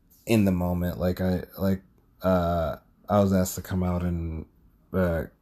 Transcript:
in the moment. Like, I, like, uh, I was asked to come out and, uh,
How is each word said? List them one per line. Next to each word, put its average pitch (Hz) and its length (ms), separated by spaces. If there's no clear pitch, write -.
in 110 180
the 95 80
moment. 87 460
Like, 90 240
I, 92 220
like, 95 240
uh, 85 540
I 104 120
was 98 120
asked 92 220
to 92 80
come 92 200
out 90 200
and, 82 420
uh, 87 320